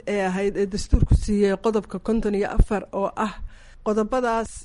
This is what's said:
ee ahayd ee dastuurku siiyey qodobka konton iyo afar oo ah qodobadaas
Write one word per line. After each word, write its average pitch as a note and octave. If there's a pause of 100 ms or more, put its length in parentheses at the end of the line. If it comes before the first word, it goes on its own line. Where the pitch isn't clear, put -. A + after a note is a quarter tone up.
ee G3+
ahayd F#3+
ee G3+
dastuurku G#3+
siiyey G3+
qodobka G#3+
konton G#3+
iyo G3
afar G#3
oo G3
ah G#3 (500)
qodobadaas A3+ (140)